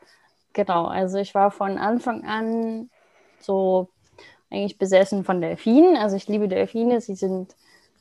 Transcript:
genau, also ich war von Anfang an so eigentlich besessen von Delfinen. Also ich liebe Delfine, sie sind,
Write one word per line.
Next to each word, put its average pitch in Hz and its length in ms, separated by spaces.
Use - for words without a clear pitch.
genau, 175 340
also 185 320
ich 196 160
war 202 160
von 196 280
Anfang 226 460
an 226 640
so 185 480
eigentlich 202 280
besessen 190 460
von 185 160
Delfinen. 233 560
Also 214 200
ich 190 120
liebe 208 200
Delfine, 226 520
sie 202 160
sind, 185 400